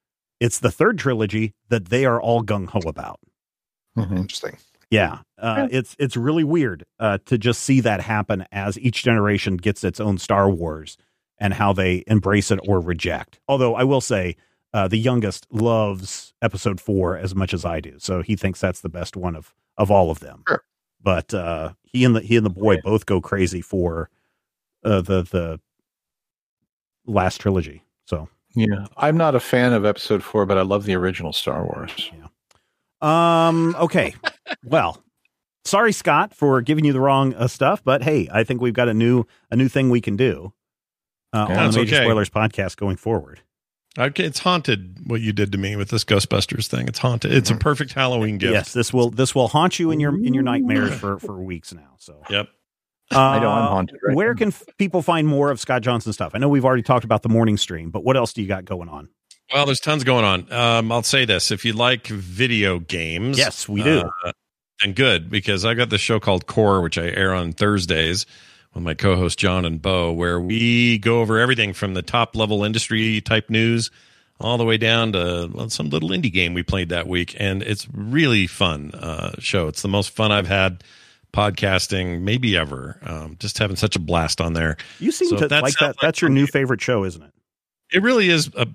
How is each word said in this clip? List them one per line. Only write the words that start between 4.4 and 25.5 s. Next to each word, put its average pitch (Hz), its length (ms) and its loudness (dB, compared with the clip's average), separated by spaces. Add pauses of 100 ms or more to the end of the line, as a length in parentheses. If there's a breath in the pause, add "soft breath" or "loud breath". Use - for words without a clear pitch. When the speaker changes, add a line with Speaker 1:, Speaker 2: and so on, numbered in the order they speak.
Speaker 1:
Yeah. 92 280 2 (200)
Uh, 113 320 -2
Speaker 2:
Yeah. 131 80 -2
Speaker 1:
it's, - 180 -8
it's 143 180 -4
really 151 280 0
weird, 143 420 -2 (140)
uh, 104 260 0
to 127 140 0
just 117 240 0
see 135 180 4
that 104 200 2
happen 104 500 -4
as 101 260 -6
each 127 260 -2
generation 104 540 2
gets 98 260 -2
its 92 160 -4
own 101 200 -2
Star 98 300 4
Wars 80 480 -4 (420)
and 98 160 0
how 101 180 2
they 92 320 0
embrace 101 460 2
it 98 160 2
or 98 120 2
reject. 85 680 -6
Although 127 260 2
I 120 100 0
will 135 180 2
say, 92 340 -2 (380)
uh, 98 140 0
the 110 120 0
youngest 113 500 -2
loves 107 920 -2
episode 101 380 -2
four 92 380 -2
as 92 160 -8
much 95 200 -2
as 87 120 -6
I 85 140 -4
do. 69 200 -12
So 92 220 -4
he 104 140 -4
thinks 95 240 -4
that's 92 220 -2
the 92 80 -10
best 85 280 -10
one 90 180 -6
of, - 200 -18 (220)
of 98 120 2
all 95 220 4
of 80 80 -8
them. 67 280 -20
Speaker 3:
Sure. - 140 -2 (400)
Speaker 1:
But, 92 320 -2
uh, 85 380 -6 (120)
he 127 200 0
and 123 120 6
the, 113 60 0
he 110 160 2
and 110 80 4
the 104 40 0
boy 98 260 2
Speaker 2:
Yeah. 85 80 0
Speaker 1:
both 104 220 0
go 98 160 0
crazy 90 400 -2
for, 85 480 -4 (720)
uh, 101 180 2
the, 92 220 0
the 85 360 -6 (1500)